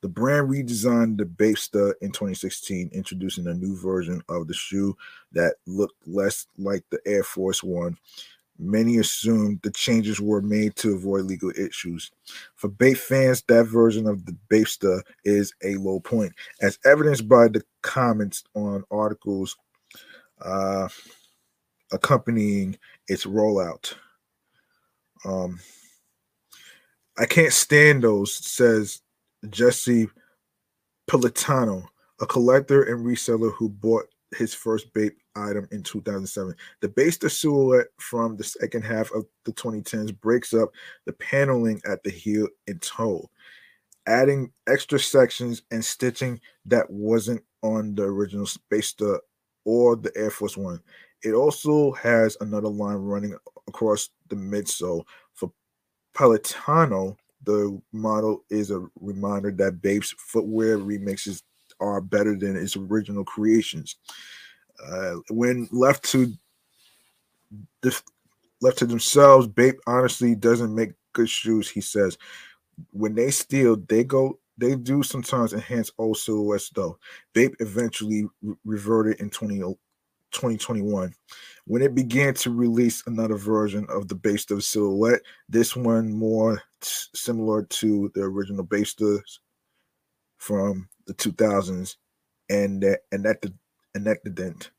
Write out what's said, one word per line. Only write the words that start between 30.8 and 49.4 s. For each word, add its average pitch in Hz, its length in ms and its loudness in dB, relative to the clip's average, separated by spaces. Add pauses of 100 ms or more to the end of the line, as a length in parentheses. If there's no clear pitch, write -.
Politano, 120 800 0 (340)
a 107 60 -6
collector 135 560 4
and 117 240 -2
reseller 113 460 -2
who 110 160 -4
bought 104 400 -2 (260)
his 113 180 -4
first - 400 -6
Bape 107 240 -2 (200)
item 104 340 -6
in 104 140 -12
two - 160 -10
thousand 95 260 -8
seven. 92 300 -10 (240)
The 104 80 -4
Bapesta 156 420 0
silhouette 135 560 2 (140)
from 117 360 -6
the 101 60 -10
second - 400 -8
half 110 300 -4
of 107 120 -6 (200)
the 113 80 -8
twenty 107 300 -8
tens 107 280 -8
breaks 117 420 -2
up 113 200 2 (320)
the - 80 -10
paneling 123 720 0
at 98 180 -6
the 101 80 -6
heel 104 380 -2 (180)
and 92 160 -10
toe, 101 480 -6 (800)
adding 131 440 4 (140)
extra 139 320 0
sections 123 720 2
and 113 140 -4
stitching 123 560 -4 (240)
that - 260 2
wasn't 110 540 -2 (180)
on 110 320 -2
the 104 80 -2
original 98 440 -4
Bapesta - 760 -4 (440)